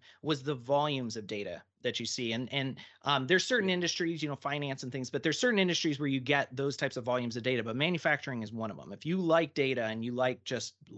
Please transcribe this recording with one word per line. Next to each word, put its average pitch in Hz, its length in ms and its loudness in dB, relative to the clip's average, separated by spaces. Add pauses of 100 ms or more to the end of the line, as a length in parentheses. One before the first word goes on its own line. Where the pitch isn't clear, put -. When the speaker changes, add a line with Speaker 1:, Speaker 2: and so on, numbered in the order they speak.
(220)
Speaker 1:
was 143 220 0
the 143 120 -2
volumes 131 600 0
of 107 100 -8
data 95 380 -6 (200)
that 120 160 -2
you 117 60 -4
see. 113 280 -2
And, 120 180 -4
and, 135 280 -2 (240)
um, 135 240 2
there's 180 180 4
certain 220 240 2
Speaker 2:
Yeah. 185 60 2
Speaker 1:
industries, 170 480 0
you 156 40 0
know, 143 80 -2
finance 143 460 -4
and 127 100 -6
things, 131 200 -6
but 107 100 -2
there's 156 180 2
certain 240 200 4
industries 165 400 4
where 147 80 0
you 135 120 2
get 139 340 2
those 139 220 -2
types 135 220 -2
of 123 60 -4
volumes 123 340 0
of 117 60 -4
data, 127 200 2
but 110 120 -4
manufacturing 147 640 0
is 107 100 -8
one 110 200 -6
of - 80 -12
'em. 71 120 -14
If 110 140 -12
you 170 120 0
like 165 360 4
data 131 320 0
and 110 180 -4
you 123 80 -4
like 127 320 0
just - 320 -6 (220)